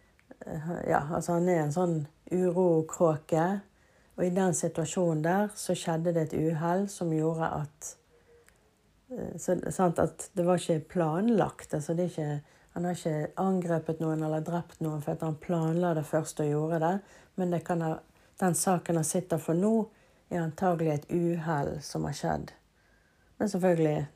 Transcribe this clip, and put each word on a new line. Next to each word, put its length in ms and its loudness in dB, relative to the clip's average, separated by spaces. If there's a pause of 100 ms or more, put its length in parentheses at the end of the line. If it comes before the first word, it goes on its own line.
(460)
eh, 220 -8 (240)
ja, 80 4 (100)
altså, 300 0
han 100 2
er 140 4
en 100 0
sånn 220 2 (340)
urokråke, 1160 2 (640)
og 80 -6
i 80 2
den 240 2
situasjonen 720 0
der 320 2
så 160 -4
skjedde 400 0
det 140 2
et 100 -4
uheld 560 2
som 160 -2
gjorde 400 0 (140)
at, 260 -12 (1200)
eh, 320 -8
så, 160 2 (160)
sant, 260 2
at 380 0
det 80 2
var 160 4
ikke 240 0 (140)
planlagt. 760 0
Altså, 240 -2
det 80 2
er 80 -6
ikke, 260 -4 (380)
han 80 -2
har 80 -2
ikke 480 -4
angrepet 640 0
noen 240 0
eller 160 -2
drept 400 -4
noen 160 -2
for 160 -4
at 80 -4
han 160 -4
planla 560 0
det 80 -2
først 400 -2
og 80 0
gjorde 320 0
det, 100 2 (460)
men 160 0
det 80 -4
kan 160 0
ha, 120 0 (440)
den 160 2
saken 480 2
han 40 0 (100)
sitter 260 0
for 160 0
nå, 300 2 (420)
er 160 -2
antagelig 540 0
et 100 -12
uheld 720 0
som 240 -6
har 120 -4
skjedd. 360 -4 (880)
Men 80 0
selvfølgelig, 680 2